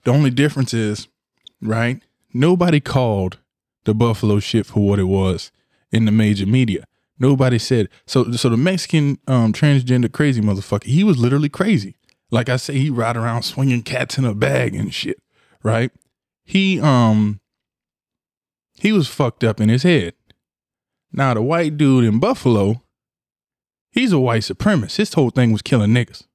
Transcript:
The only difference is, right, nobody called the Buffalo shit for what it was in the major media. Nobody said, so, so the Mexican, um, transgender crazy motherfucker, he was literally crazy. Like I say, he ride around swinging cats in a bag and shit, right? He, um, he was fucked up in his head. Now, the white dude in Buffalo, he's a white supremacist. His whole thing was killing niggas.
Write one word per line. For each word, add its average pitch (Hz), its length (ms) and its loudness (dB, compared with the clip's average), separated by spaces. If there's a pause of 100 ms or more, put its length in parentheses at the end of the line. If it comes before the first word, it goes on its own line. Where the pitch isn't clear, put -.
The 123 60 0
only 139 200 2
difference 135 440 -2
is, 107 320 -4 (560)
right, 113 400 -4 (320)
nobody 170 460 2
called 104 580 -2 (460)
the 107 100 0
Buffalo 110 460 0
shit 107 260 -2
for - 140 -2
what 101 180 2
it 95 60 0
was 92 480 -2 (400)
in 113 120 2
the 107 60 2
major 104 360 2
media. 113 380 0 (360)
Nobody 131 400 2
said, 113 280 0 (160)
so, 120 280 -2
so 123 160 -2
the 113 80 0
Mexican, 151 720 0
um, 117 240 2
transgender 127 580 2
crazy 135 300 0
motherfucker, 104 440 -2
he 151 200 0
was 190 120 2
literally 135 320 0
crazy. 151 460 -2 (380)
Like 117 160 -2
I 123 80 -2
say, 139 200 -6
he 143 140 0
ride 117 260 -2
around 117 280 -4
swinging 131 380 -2
cats 127 360 -6
in 131 60 0
a 110 100 -2
bag 127 400 -2
and 101 180 -6
shit, - 300 -8 (400)
right? 113 300 -2 (520)
He, 190 360 0
um, 110 580 2 (1400)
he - 160 0
was 185 160 2
fucked - 380 -4
up 113 160 0
in 107 80 2
his 127 160 2
head. 131 300 2 (1000)
Now, 131 220 0
the 110 80 -2
white 156 360 -2
dude 135 260 4
in 110 140 2
Buffalo, 117 640 0 (1120)
he's 240 200 0
a 151 60 2
white 117 240 0
supremacist. 165 540 -2
His - 180 -2
whole 131 160 2
thing 120 220 2
was 104 100 -2
killing 110 300 2
niggas. - 320 -2 (100)